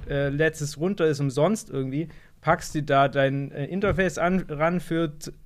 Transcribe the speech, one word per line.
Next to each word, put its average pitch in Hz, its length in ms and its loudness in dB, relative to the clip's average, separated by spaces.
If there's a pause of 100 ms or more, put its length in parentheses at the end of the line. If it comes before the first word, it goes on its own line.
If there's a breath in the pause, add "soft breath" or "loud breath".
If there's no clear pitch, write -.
(100)
äh, 143 180 0
lädst 156 320 0
es 147 180 -6
runter, 175 280 0
ist 143 140 2
umsonst 147 500 0
irgendwie, 139 380 -4 (320 soft breath)
packst 160 340 0
dir 156 80 -2
da 139 240 4
dein, 135 460 0
äh, 143 140 -6
Interface 185 520 0
an, 180 300 2
ran 160 320 0
für 165 380 -2
z-, - 160 -12 (100)